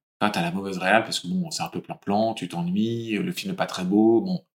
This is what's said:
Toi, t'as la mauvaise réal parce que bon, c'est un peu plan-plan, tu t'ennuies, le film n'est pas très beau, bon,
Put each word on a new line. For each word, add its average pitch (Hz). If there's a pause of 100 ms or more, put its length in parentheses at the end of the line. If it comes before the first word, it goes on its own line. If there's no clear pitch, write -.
(220)
Toi, 104
t'as 92
la 85
mauvaise 98
réal -
parce -
que -
bon, 85
c'est -
un 82
peu 87
plan-plan, 110
tu 90
t'ennuies, 107
le 90
film 95
n'est -
pas 92
très -
beau, 107
bon, 92 (120)